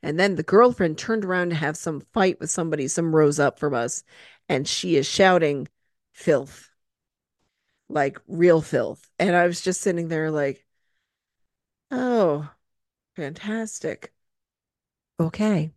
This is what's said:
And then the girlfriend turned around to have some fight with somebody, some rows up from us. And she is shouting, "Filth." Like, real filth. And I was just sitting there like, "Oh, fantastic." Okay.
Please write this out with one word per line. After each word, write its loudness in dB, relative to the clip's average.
And -4
then 4
the -4
girlfriend 4
turned -4
around -2
to -2
have -2
some -8
fight 2
with -8
somebody, -2
some 0
rows 4
up 2
from -2
us. -4
And -2
she -2
is 2
shouting, 2
"Filth." -2
Like, -4
real 4
filth. -6
And 2
I 4
was -4
just -4
sitting -2
there -2
like, -4
"Oh, 0
fantastic." -10
Okay. -2